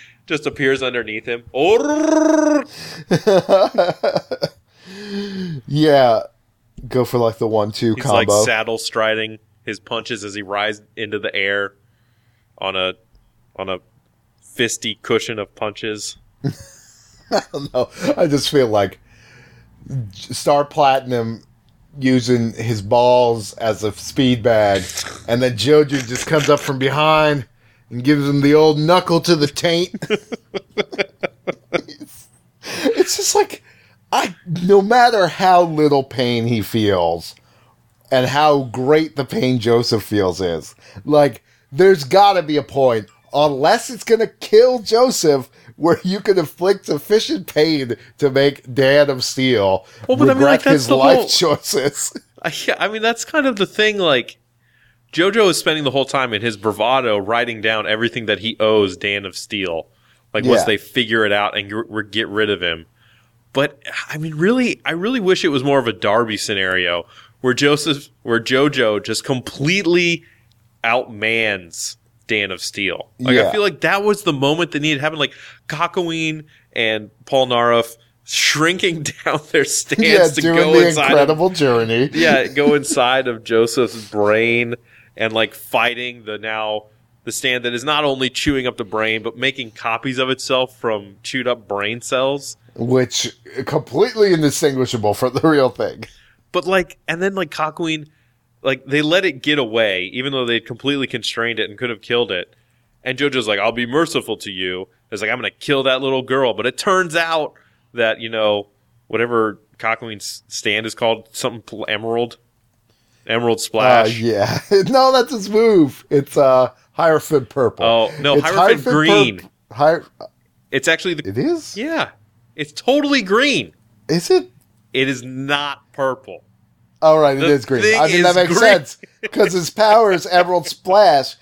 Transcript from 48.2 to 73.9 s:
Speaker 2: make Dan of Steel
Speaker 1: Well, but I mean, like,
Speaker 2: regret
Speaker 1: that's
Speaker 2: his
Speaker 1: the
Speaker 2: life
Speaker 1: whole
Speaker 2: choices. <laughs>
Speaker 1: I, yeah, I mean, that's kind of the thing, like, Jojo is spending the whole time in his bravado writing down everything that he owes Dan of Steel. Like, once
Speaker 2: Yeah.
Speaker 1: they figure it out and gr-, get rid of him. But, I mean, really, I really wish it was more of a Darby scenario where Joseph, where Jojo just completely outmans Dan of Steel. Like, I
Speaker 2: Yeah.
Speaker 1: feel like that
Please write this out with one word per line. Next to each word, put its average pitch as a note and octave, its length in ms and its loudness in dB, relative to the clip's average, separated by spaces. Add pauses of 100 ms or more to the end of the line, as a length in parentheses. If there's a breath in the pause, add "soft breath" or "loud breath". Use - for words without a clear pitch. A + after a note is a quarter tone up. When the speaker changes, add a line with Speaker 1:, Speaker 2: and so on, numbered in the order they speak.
Speaker 2:
make C3+ 440 0
Dan C#3 340 4
of B2+ 160 -4
Steel G#2 600 0 (200 loud breath)
Speaker 1:
Well, B3+ 120 0
but C4+ 100 6
I C4+ 60 4
mean, C4+ 80 2
like, C#4+ 180 6
Speaker 2:
regret - 40 -14
Speaker 1:
that's C#4 100 4
Speaker 2:
his C3 140 0
Speaker 1:
the C3 80 4
Speaker 2:
life C#3 220 6
Speaker 1:
whole G#3 100 0
Speaker 2:
choices. - 840 -2 (160)
<laughs> - 140 -20
Speaker 1:
I, D#3 100 -6 (140)
yeah, A#3+ 120 -2
I F#3 100 -2
mean, G#3+ 140 -10
that's A#3 220 -2
kind D4 220 -2
of B3 100 -2
the G3 100 -2
thing, G#3+ 320 0
like, C#3+ 380 0 (760)
Jojo G3 360 2
is E3 100 2
spending D#3 260 -2
the C3 60 0
whole C3+ 140 0
time B2+ 300 -2
in G2+ 80 -4
his A2 160 -4
bravado A2 580 0
writing A2+ 460 -4
down G#2+ 240 -2
everything A2 400 -4
that G2+ 140 -2
he A2+ 200 -6
owes G#2+ 360 2
Dan G2+ 280 -6
of F#2 140 -14
Steel. F2+ 480 -6 (480)
Like, A2 100 -2
once A#2 160 4
Speaker 2:
Yeah. E2+ 60 0
Speaker 1:
they G#2+ 100 2
figure A2+ 480 -2
it G2+ 80 0
out G#2 240 -2
and G2+ 140 -8
gr-, G#2+ 320 -8
get G#2 260 -6
rid G#2 220 -2
of F2+ 120 -2
him. E2+ 220 -6 (720)
But, C#3 240 -2 (320)
I D3+ 80 -12
mean, D#3 160 -8
really, A3 500 0
I C#3+ 60 -4
really G#3 300 -4
wish F3+ 220 0
it F3+ 60 0
was C#3 160 -2
more C#3 140 2
of A#2+ 100 -2
a A2 40 -2
Darby G#2+ 440 0
scenario F#2 720 -2 (340 soft breath)
where B2+ 140 2
Joseph, C#3+ 560 -2 (140)
where A#2 140 0
Jojo B2+ 640 0
just - 220 -6
completely E3+ 960 -2 (640 soft breath)
outmans A2 1120 -4 (320)
Dan G2+ 240 -2
of F2 100 -14
Steel. - 560 -8
Like, B2+ 140 -2
I B2+ 100 4
Speaker 2:
Yeah. - 80 0
Speaker 1:
feel G#3 120 -2
like F3 180 -2
that G3 240 0